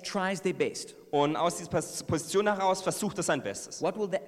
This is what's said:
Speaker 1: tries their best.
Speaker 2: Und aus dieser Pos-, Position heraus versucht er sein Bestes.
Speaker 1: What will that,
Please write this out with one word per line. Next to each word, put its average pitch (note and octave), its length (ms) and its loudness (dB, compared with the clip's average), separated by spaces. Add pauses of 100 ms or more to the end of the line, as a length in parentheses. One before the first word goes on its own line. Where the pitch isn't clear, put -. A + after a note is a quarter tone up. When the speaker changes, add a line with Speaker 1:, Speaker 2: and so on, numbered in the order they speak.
Speaker 1:
tries F#3+ 380 -2
their F#3 120 0
best. C#3 420 -2 (160)
Speaker 2:
Und D3 260 4
aus E3+ 200 2
dieser E3+ 120 -10
Pos-, - 340 -2
Position F#3+ 420 2
heraus F#3+ 360 4
versucht - 360 -2
er E3+ 60 0
sein D3+ 180 2
Bestes. - 400 -8
Speaker 1:
What F3+ 160 -2
will G#3 120 -2
that, - 180 -2